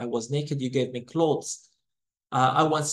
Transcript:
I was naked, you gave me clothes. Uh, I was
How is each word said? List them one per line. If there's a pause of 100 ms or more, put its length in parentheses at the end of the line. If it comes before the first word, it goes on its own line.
I
was (120)
naked,
you
gave
me (100)
clothes. (880)
Uh, (100)
I (100)
was